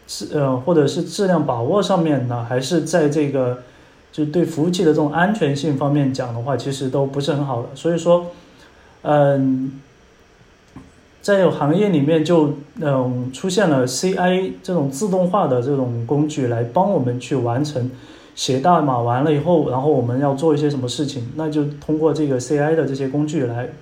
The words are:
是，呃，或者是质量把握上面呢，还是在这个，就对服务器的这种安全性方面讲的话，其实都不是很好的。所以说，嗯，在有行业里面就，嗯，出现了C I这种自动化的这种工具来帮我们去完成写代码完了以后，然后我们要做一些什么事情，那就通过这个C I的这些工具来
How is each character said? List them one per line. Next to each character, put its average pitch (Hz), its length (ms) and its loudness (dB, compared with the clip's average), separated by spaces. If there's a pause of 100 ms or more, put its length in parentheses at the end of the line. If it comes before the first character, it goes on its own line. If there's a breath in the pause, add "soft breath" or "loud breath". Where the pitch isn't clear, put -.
是， - 280 -10
呃， 131 200 0
或 170 180 0
者 151 140 6
是 175 160 -2
质 196 240 -2
量 156 180 2
把 120 160 -2
握 180 180 2
上 185 220 2
面 139 240 0
呢， 120 220 -4
还 127 120 0
是 160 200 0
在 156 280 2
这 147 220 0
个， 127 280 0 (520 loud breath)
就 151 140 -4
对 160 200 0
服 147 200 -2
务 180 60 2
器 185 120 -2
的 156 80 4
这 147 60 4
种 147 160 0
安 180 200 2
全 143 220 0
性 143 220 -2
方 139 160 0
面 139 200 2
讲 123 220 -6
的 120 80 -6
话， 135 140 -2
其 139 160 -6
实 135 160 -4
都 139 180 0
不 135 140 -4
是 151 120 -2
很 143 140 -2
好 120 160 -4
的。 - 140 -10
所 170 180 -2
以 - 20 0
说， 175 300 2 (760 loud breath)
嗯， 135 760 2 (1400)
在 196 200 2
有 165 100 4
行 147 260 0
业 208 120 2
里 165 100 2
面 156 260 2
就， 156 300 2 (260)
嗯， 127 520 -2
出 190 180 -6
现 190 180 2
了 135 160 2
C 185 300 -2
I 185 380 0 (100)
这 190 100 -6
种 147 160 0
自 196 200 -4
动 180 200 2
化 185 200 2
的 123 120 2
这 139 140 -2
种 120 320 -2
工 147 220 0
具 139 180 -2
来 117 160 -2
帮 180 260 2
我 180 120 0
们 123 180 -2
去 - 160 -6
完 120 300 0
成 127 260 -4 (460 loud breath)
写 131 240 -2
代 175 200 4
码 135 200 0
完 120 240 0
了 160 100 2
以 139 60 2
后， 156 280 2
然 127 140 -2
后 156 80 2
我 135 100 4
们 120 200 0
要 139 140 2
做 156 200 2
一 - 20 2
些 147 140 2
什 139 80 -4
么 123 100 -4
事 151 160 -4
情， 123 300 -6
那 156 160 -4
就 151 140 0 (200)
通 156 140 -2
过 151 140 2
这 151 160 0
个 131 100 0
C 143 220 0
I 160 160 2
的 143 100 2
这 135 80 -4
些 135 140 -4
工 147 180 0
具 151 200 -2
来 120 240 -6 (100)